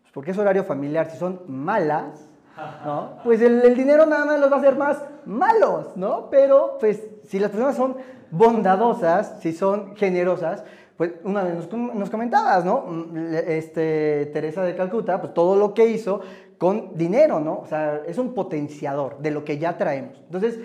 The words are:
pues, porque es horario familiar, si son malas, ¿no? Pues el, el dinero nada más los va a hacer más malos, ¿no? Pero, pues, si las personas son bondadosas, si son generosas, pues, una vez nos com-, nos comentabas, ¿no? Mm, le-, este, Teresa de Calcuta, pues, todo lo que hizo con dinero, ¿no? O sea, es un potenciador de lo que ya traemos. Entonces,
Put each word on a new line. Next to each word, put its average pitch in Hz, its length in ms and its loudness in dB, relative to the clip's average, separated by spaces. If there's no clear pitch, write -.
pues, - 120 -20
porque 143 180 -8
es 190 60 -4
horario 196 260 2
familiar, 151 460 -4
si 139 80 -16
son 180 300 -6
malas, 165 800 -4
¿no? 151 380 -8
Pues 226 180 4
el, 240 200 6
el 247 140 8
dinero 294 300 6
nada 294 200 0
más 294 140 0
los 277 120 4
va 285 60 4
a - 20 2
hacer 262 160 4
más 285 280 -2
malos, 247 720 0
¿no? 226 320 -4
Pero, 277 500 6
pues, 208 220 0
si 190 120 -4
las 202 100 0
personas 226 260 -2
son 254 220 -2
bondadosas, 202 1120 2
si 160 120 -4
son 196 420 -2
generosas, 180 680 0
pues, 165 180 -2
una 196 200 -2
vez 175 120 -2
nos 165 120 -8
com-, 240 300 -6
nos 202 120 -4
comentabas, 233 560 0
¿no? 220 160 0
Mm, 165 340 -10
le-, 160 260 -2
este, 156 720 -2
Teresa 156 360 -6
de 175 120 -2
Calcuta, 185 460 -4
pues, 151 120 -10
todo 180 220 4
lo 202 180 2
que 226 140 6
hizo 202 340 -2
con 190 400 -2
dinero, 196 420 2
¿no? 160 200 -4
O - 60 -14
sea, 151 400 -4
es 170 120 -8
un 254 160 -4
potenciador 147 840 -6
de 151 120 -4
lo 147 140 -6
que 147 120 -4
ya 165 200 -4
traemos. 139 420 -4
Entonces, 208 460 -4